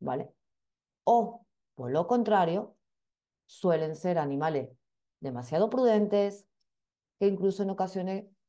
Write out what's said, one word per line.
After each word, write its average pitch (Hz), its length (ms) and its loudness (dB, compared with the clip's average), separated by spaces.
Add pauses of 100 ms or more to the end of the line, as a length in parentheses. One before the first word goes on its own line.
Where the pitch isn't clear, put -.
¿vale? 139 320 -6 (720)
O, 233 400 2 (280)
por 123 160 -8
lo 156 160 0
contrario, 208 680 0 (680)
suelen 160 500 0
ser 180 220 -2
animales 143 520 -2 (520)
demasiado 139 480 -2
prudentes, 208 760 2 (720)
que 202 100 2
incluso 190 360 0
en 196 60 -2
ocasiones 190 560 -4 (240)